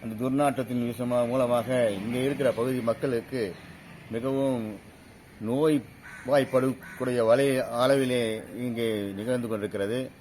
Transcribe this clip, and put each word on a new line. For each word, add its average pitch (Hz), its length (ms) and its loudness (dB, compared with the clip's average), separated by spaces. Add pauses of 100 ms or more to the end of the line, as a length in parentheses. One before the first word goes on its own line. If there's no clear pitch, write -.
அந்த 113 180 -8
துர்நாற்றத்தின் 131 680 0
விஷமா-, 123 420 0
மூலமாக 120 360 2 (360)
இங்கே 120 240 -2
இருக்கிற 139 220 2 (100)
பகுதி 127 200 0 (100)
மக்களுக்கு 120 520 -2 (760)
மிகவும் 131 460 -2 (880)
நோய்வாய்ப்படக்கூடிய 131 1700 0 (120)
வலை-, 131 320 4 (200)
அளவிலே 127 400 4 (440)
இங்கே 117 200 -2 (320)
நிகழ்ந்து 120 300 -2
கொண்டிருக்கிறது. 104 500 -2 (220)